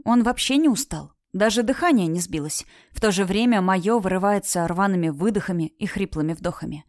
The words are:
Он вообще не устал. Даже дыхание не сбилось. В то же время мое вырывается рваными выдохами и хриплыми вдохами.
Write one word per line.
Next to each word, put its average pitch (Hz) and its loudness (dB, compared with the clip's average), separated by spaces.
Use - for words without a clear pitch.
Он 240 4
вообще 247 0
не 311 4
устал. 160 -4
Даже 214 2
дыхание 262 2
не 170 -2
сбилось. 160 -6
В - -10
то 214 2
же 190 0
время 214 2
мое 190 2
вырывается 185 0
рваными 180 0
выдохами 170 -2
и - -8
хриплыми 160 -4
вдохами. 160 -8